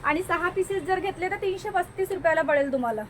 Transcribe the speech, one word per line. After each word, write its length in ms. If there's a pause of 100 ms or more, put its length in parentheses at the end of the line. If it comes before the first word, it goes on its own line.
आणि 200
सहा 260
पीसेस 340
जर 160
घेतले 300
तर 60
तीनशे 340
पस्तीस 420
रुपयाला 300
पडेल 300
तुम्हाला. 380